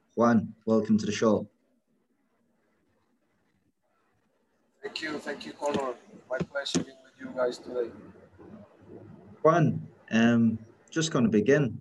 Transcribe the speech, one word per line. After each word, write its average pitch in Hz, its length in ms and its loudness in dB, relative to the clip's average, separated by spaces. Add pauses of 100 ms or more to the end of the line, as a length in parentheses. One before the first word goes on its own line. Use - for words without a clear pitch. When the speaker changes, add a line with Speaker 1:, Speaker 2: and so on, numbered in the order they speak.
(160)
Speaker 1:
Juan, 113 380 2 (120)
welcome 110 320 2
to 98 80 -2
the 104 80 -2
show. 107 340 2 (3250)
Speaker 2:
Thank - 180 -10
you, 156 180 -6
thank 135 260 -12
you, - 80 -14
Connor. 139 400 -4 (360)
My - 100 -4
pleasure - 440 -4
being 135 220 -20
with - 160 -20
you 127 160 -14
guys 123 200 -2
today. 123 320 -6 (1500)
Speaker 1:
Juan, 160 460 2 (240)
um, 117 480 4 (300)
just - 220 -2
gonna 120 180 2
begin. 120 520 2